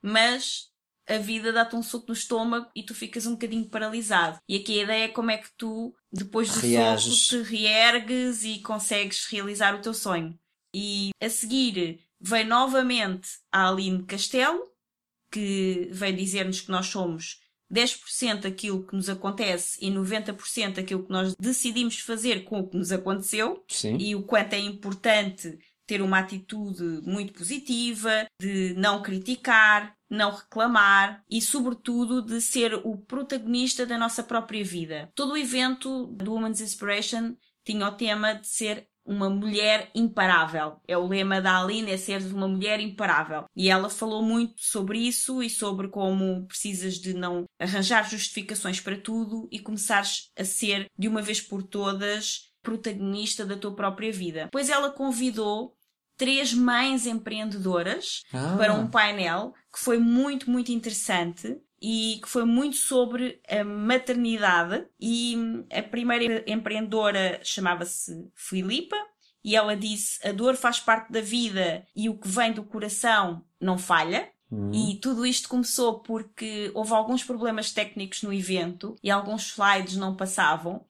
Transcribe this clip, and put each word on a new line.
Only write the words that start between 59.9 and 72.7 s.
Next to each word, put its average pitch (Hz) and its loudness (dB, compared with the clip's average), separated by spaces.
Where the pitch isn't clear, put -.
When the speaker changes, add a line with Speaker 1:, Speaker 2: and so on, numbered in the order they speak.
Speaker 1:
muito, 254 4
muito 247 2
interessante 214 -2
e 220 -2
que - -14
foi 240 0
muito 254 4
sobre 247 0
a 208 0
maternidade. 214 2
E 233 -2
a 214 -2
primeira 233 0
empreendedora 214 0
chamava-se 175 -2
Filipa 214 -4
e 208 4
ela 214 4
disse: 208 -4
"A 202 0
dor 240 2
faz 240 2
parte 226 2
da 220 0
vida 202 -2
e 214 0
o 214 -2
que - -8
vem 226 2
do 214 -6
coração 208 0